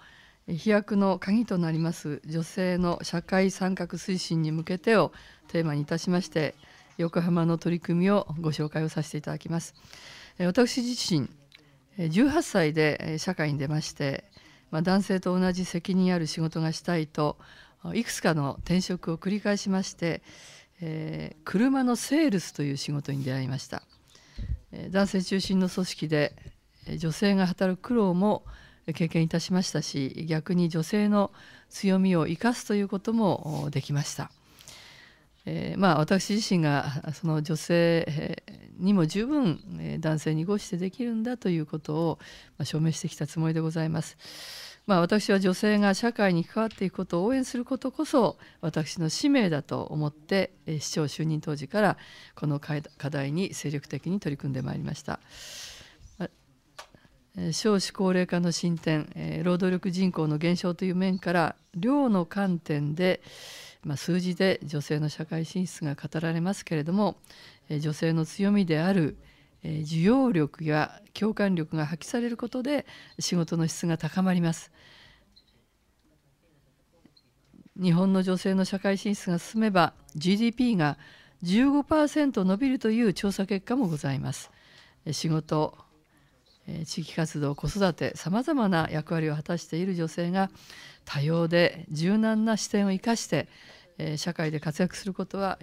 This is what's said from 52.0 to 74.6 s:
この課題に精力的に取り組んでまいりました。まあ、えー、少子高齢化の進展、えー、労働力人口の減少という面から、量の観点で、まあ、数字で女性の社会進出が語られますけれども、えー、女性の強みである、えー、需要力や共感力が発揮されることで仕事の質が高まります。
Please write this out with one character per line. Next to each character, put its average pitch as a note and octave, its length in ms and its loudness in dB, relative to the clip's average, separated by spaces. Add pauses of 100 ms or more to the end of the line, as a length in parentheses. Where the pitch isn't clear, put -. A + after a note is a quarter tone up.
こ - 120 -4
の C#3+ 120 0
課 D3 220 -4 (280)
題 C#3+ 220 -4
に E3+ 220 -2
精 C#3+ 180 -6
力 C#3+ 160 -6
的 D3 220 -8
に G3 100 -2
取 C#3+ 160 -4
り - 20 -14
組 C#3+ 140 -6
ん - 20 -4
で C3 80 -4
ま C#3 120 -6
い - 60 -6
り D3 40 -8
ま C#3+ 100 -6
し - 80 -12
た。 - 180 -8 (1000)
ま F3+ 80 -6
あ、 - 40 -10 (1080)
え F3 120 -4
ー、 D#3 40 -4
少 G#3 260 2
子 - 120 -4
高 F#3+ 200 0
齢 F3+ 160 2
化 F3 140 0
の F3 100 2
進 E3+ 260 0
展、 D#3 380 0
え D#3 260 -6
ー、 E3+ 40 -2
労 F3+ 120 2
働 F#3 140 2
力 F#3 180 -2
人 F#3 220 2
口 D#3 160 0
の D3+ 100 2
減 E3+ 200 2
少 F3 160 -2
と E3+ 100 -4
い F#3 80 0
う F3 40 0
面 F#3 220 2
か - 140 -4
ら、 E3+ 240 2 (200)
量 B3+ 340 2
の F#3 160 4
観 F#3 340 -2
点 D3 340 -2
で、 F3+ 280 0 (600)
ま D3+ 100 -6
あ、 C3+ 40 -4
数 F3 220 0
字 F3+ 160 -2
で F#3+ 280 2
女 D3 180 -4
性 D3+ 180 -2
の D3+ 100 0
社 D#3 160 -8
会 D#3+ 200 -4
進 F#3 200 -4
出 - 180 -10
が D3 120 -4
語 - 240 -6
ら E3 140 -2
れ E3 80 0
ま F#3 120 0
す - 120 -10
け E3+ 100 -4
れ D3 80 0
ど E3 100 -2
も、 G3+ 220 2 (540)
え D3+ 80 -4
ー、 - 20 -2
女 D3+ 140 -2
性 E3 200 0
の D#3+ 120 2
強 G3 260 0
み G3+ 140 4
で D#3 140 2
あ F3 120 2
る、 E3 260 2 (460)
え D#3 160 -4
ー、 - 20 -4
需 D#3+ 220 0
要 B3 280 6
力 D#3+ 320 0
や D3+ 380 0 (120)
共 G#3+ 200 -2
感 G3 220 2
力 D#3+ 200 -2
が D#3 100 0
発 D#3 220 -8
揮 - 20 -12
さ B3 100 -2
れ A#3+ 100 -2
る A#3 80 -4
こ A#3+ 120 -6
と B3+ 140 -6
で C#4+ 220 -2 (340)
仕 F3 160 -2
事 E3 220 0
の E3 100 2
質 - 200 -4
が E3 100 0
高 D#3+ 240 -2
ま F#3 120 2
り F3+ 80 2
ま E3 120 2
す。 - 180 -10 (3000)